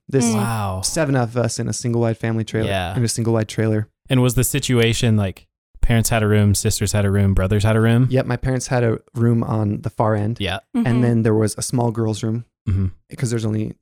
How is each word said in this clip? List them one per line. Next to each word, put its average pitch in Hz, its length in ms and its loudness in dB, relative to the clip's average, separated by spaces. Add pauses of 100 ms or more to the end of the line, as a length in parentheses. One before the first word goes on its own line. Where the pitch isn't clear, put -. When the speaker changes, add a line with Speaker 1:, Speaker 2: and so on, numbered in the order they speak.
Speaker 1:
This 135 160 2
Speaker 2:
Mm. 113 120 0
Speaker 3:
Wow. 104 460 -4
Speaker 1:
seven 139 360 -2
of 120 180 -2
us 117 240 -2
in 117 80 -4
a 113 60 -4
single 117 260 -4
wide 113 180 0
family 113 280 -4
trailer, 110 240 -2
Speaker 3:
Yeah. 95 260 -4
Speaker 1:
in 120 80 0
a 113 60 0
single 113 240 -2
wide 110 160 0
trailer. 107 400 -2 (200)
Speaker 3:
And 127 120 2
was 123 140 2
the 123 100 2
situation, 117 720 0
like, 98 300 -4 (340)
parents 113 260 4
had 113 160 2
a 107 60 2
room, 104 260 4
sisters 104 380 -2
had 104 100 0
a 101 80 2
room, 98 220 2
brothers 95 320 2
had 110 100 2
a 110 60 4
room? 117 280 4
Speaker 1:
Yep. 127 180 0
My 123 100 -2
parents 127 300 -4
had 123 180 0
a 113 140 0 (140)
room 117 300 2
on 110 380 -2
the - 80 -6
far 110 260 0
end. 104 240 -2
Speaker 3:
Yeah. 95 200 -4 (140)
Speaker 2:
Mm-hmm. 240 140 0
Speaker 1:
And 123 160 2
then 117 200 2
there 107 120 2
was 107 220 0
a - 40 -10
small 120 300 -2
girls' 110 320 -4
room 113 220 -4 (240)
Speaker 3:
Mm-hmm. 95 180 0 (220)
Speaker 1:
because - 220 -6
there's 113 140 -4
only 107 360 -4